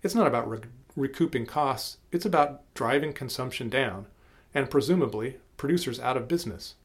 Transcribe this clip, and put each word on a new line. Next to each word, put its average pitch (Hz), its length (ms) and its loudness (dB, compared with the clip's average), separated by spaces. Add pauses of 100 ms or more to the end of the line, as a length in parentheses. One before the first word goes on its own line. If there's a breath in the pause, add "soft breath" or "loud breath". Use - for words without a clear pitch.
It's 180 100 -2
not 214 140 4
about 120 200 0
re-, 113 120 -6 (360)
recouping 139 520 0
costs, 135 500 -2 (140)
it's 175 140 -2
about 147 360 2 (140)
driving 143 360 2
consumption 127 580 -6
down, 107 360 -2 (480 soft breath)
and 139 160 0
presumably 135 680 2 (200)
producers 143 420 0
out 123 160 0
of 117 120 -2
business. 127 580 -4